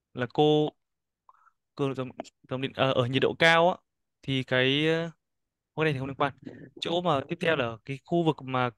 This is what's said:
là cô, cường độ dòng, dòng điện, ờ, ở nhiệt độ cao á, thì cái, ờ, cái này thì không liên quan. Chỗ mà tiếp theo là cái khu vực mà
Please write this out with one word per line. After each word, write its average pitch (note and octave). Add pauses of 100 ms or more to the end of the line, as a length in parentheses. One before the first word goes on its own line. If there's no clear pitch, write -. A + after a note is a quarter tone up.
(140)
là B2
cô, D3+ (1040)
cường C#3
độ C3+
dòng, B2+ (420)
dòng C3
điện, C3+
ờ, C3
ở B2
nhiệt C3
độ -
cao E3
á, - (460)
thì C3+
cái, C3
ờ, E3 (680)
cái D#3
này D#3
thì C3
không C3
liên C3+
quan. C#3+ (480)
Chỗ E3+
mà D#3
tiếp E3+
theo E3
là A#2
cái C3+
khu E3+
vực D#3
mà B2+